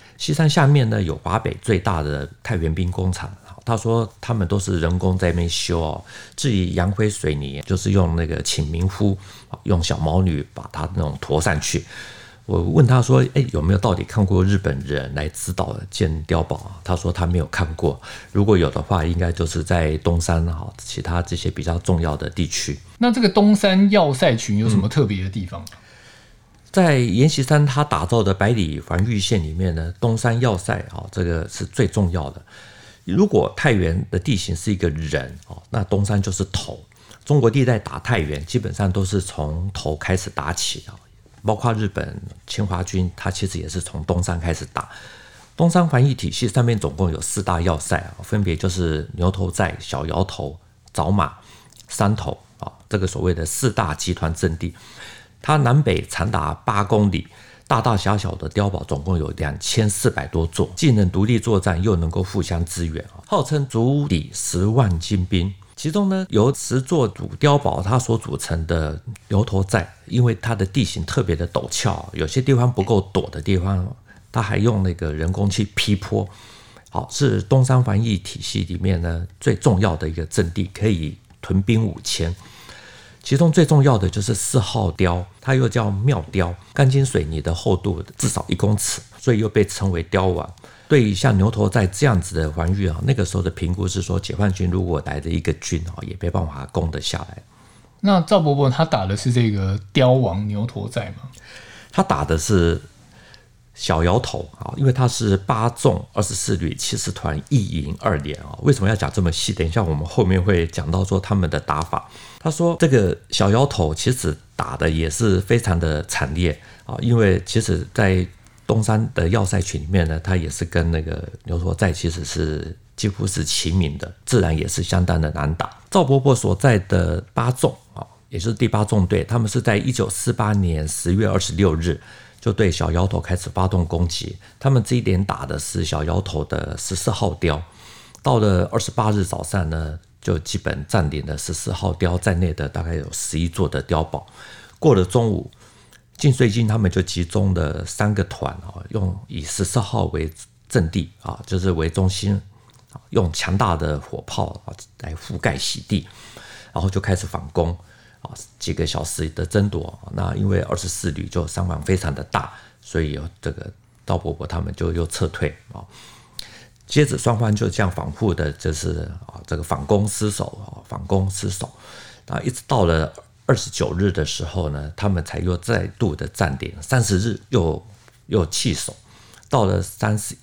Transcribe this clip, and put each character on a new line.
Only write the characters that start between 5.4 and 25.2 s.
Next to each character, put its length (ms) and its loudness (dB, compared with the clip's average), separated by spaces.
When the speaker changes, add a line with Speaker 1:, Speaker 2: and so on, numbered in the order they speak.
Speaker 1:
修 320 -2
哦。 240 -4
至 160 -2
于 220 0
洋 180 2
灰 180 0
水 260 -2
泥， 260 -8
就 160 -2
是 140 -2
用 240 4
那 100 0
个 160 -4
请 260 -2
民 200 0
夫， 300 0
用 180 2
小 160 -2
毛 240 2
女 320 0
把 200 -12
它 220 -6
那 60 0
种 200 -2
驮 180 0
上 220 0
去。 240 -4
我 160 0
问 240 6
他 140 6
说 240 4
：“哎， 160 4
有 100 -2
没 120 2
有 60 4
到 140 2
底 100 -2
看 220 2
过 180 4
日 140 4
本 220 -2
人 340 -6
来 160 -4
指 240 -8
导 260 -4
建 340 0
碉 180 2
堡 140 -4
啊？” 260 -14
他 120 0
说 180 -2
他 120 0
没 120 2
有 80 0
看 300 -2
过， 260 -2
如 120 2
果 140 6
有 140 4
的 100 -2
话， 240 0
应 120 0
该 140 0
就 140 -2
是 180 -4
在 360 0
东 200 0
山 300 0
啊， 180 -6
其 180 -8
他 200 -2
这 160 -6
些 120 -4
比 140 -6
较 140 -2
重 240 2
要 160 -2
的 100 -8
地 200 -2
区。 300 -6
Speaker 2:
那 120 2
这 120 2
个 80 6
东 260 6
山 360 4
要 200 6
塞 240 4
群 220 0
有 100 4
什 100 4
么 120 2
特 160 4
别 180 -2